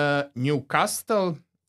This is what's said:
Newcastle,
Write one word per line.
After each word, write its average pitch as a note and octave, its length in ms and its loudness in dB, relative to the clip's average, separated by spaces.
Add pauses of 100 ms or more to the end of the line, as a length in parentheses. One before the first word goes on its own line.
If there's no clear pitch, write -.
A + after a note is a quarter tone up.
(360)
Newcastle, D#3 1000 0 (340)